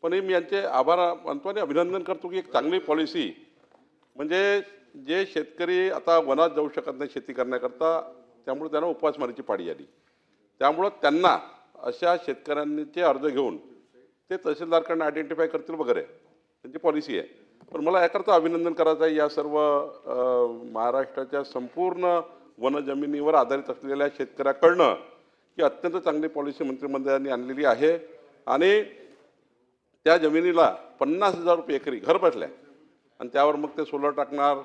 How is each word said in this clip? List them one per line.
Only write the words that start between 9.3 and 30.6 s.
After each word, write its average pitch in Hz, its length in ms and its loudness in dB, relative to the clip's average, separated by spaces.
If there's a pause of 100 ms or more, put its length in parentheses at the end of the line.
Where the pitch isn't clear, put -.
पाळी 95 280 -6
आली, 71 160 -12 (720)
त्यामुळं 160 300 2
त्यांना 160 500 4 (400)
अशा 170 380 0
शेतकऱ्यांचे 147 840 -6
अर्ज 143 260 2
घेऊन 131 300 -2 (760)
ते 185 60 -4
तहसीलदारकडनं 165 680 -2
आयडेंटिफाय 156 420 -2
करतील 160 280 -6
वगैरे 123 280 -2
त्यांची - 760 -20
पॉलिसी 147 400 -2
आहे. - 260 -10 (280)
पण 151 120 -6
मला 180 160 2
याकरता 185 340 2
अभिनंदन 170 380 2
करायचं 160 320 2
आहे 156 100 2
या 151 140 2
सर्व, 151 300 -2 (480)
अ, 127 400 2 (180)
महाराष्ट्राच्या 131 800 -4
संपूर्ण 175 760 -2 (380)
वनजमिनीवर 143 760 -2
आधारित 139 360 2
असलेल्या 139 380 -2
शेतकऱ्याकडनं 139 840 2 (640)
की - 60 0
अत्यंत 165 340 0
चांगली 160 320 -2
पॉलिसी 143 360 -6
मंत्रिमंडळाने 135 680 -2
आणलेली 131 340 -4
आहे 143 340 4 (480)
आणि 180 360 4 (1200)
त्या 160 120 8
जमिनीला 160 600 4 (240)